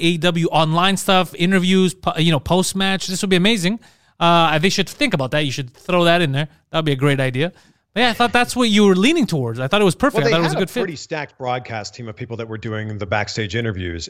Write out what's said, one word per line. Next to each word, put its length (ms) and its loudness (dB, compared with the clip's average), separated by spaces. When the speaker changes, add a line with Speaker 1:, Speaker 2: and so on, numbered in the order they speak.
Speaker 1:
A 80 0
E 80 0
W 300 0
online 480 2
stuff, 380 0
interviews, 600 2
po-, 240 -6
you 120 2
know, 80 2
post-match. 680 -2
This 160 -6
would 80 -4
be 60 4
amazing." 440 0
Uh, 380 4
they 100 2
should 200 0
think 260 -2
about 180 -2
that. 120 0
You 60 -2
should 240 -8
throw 300 0
that 180 4
in 100 0
there. 160 -2
That'd 140 -2
be 80 0
a 40 0
great 220 2
idea. 340 -2
But 60 -2
yeah, 100 2
I 20 -2
thought 200 0
that's 220 0
what 140 2
you 180 4
were 80 6
leaning 320 2
towards. 320 -4
I 100 -4
thought 120 2
it 40 4
was 120 4
perfect. 280 0
Speaker 2:
Well, 40 2
Speaker 1:
I 20 2
thought 100 2
it 40 2
was 80 0
Speaker 2:
they 60 -2
had 40 -2
Speaker 1:
a 40 0
good 40 -16
Speaker 2:
a 20 -18
Speaker 1:
fit. 100 -4
Speaker 2:
pretty 140 -6
stacked 420 -10
broadcast 560 -6
team 140 -12
of 60 -12
people 220 -10
that 120 -8
were 100 -10
doing 400 -8
the 80 -6
backstage 500 -4
interviews. 540 -4